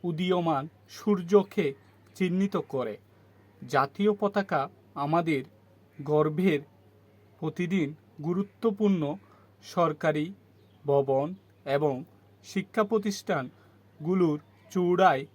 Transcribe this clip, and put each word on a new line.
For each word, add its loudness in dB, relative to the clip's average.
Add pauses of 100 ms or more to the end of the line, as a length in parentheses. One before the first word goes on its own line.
উদীয়মান 0 (240)
সূর্যকে 2 (480)
চিহ্নিত 0
করে। -4 (680)
জাতীয় 0
পতাকা 0 (340)
আমাদের 0 (560)
গর্বের। 2 (760)
প্রতিদিন -2 (320)
গুরুত্বপূর্ণ 0 (640)
সরকারি 0 (580)
ভবন 2 (400)
এবং 0 (500)
শিক্ষা -2
প্রতিষ্ঠানগুলোর -2 (340)
চূড়ায় 4